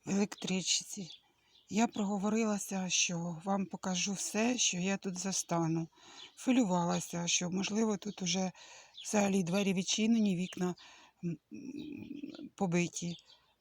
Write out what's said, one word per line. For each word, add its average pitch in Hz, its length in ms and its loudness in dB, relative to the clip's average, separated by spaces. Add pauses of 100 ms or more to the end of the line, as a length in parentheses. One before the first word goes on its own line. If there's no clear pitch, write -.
в 147 60 -4
електричці, 190 960 0 (600)
я 226 180 4
проговорилася, 208 1040 0
що 170 560 0
вам 196 220 0
покажу 185 460 -2
все, 226 460 0
що - 200 2
я 196 180 0
тут 190 220 -6
застану. 165 720 0 (480)
Хвилювалася, 175 920 2
що, 170 240 2
можливо, 202 460 0
тут 196 260 -8
уже 185 300 0 (520)
взагалі 196 380 4
двері 190 320 2
відчинені, 208 640 4
вікна, 180 380 -2 (500)
м, 170 140 -2 (140)
м, - 1000 -10
побиті. 175 600 0 (440)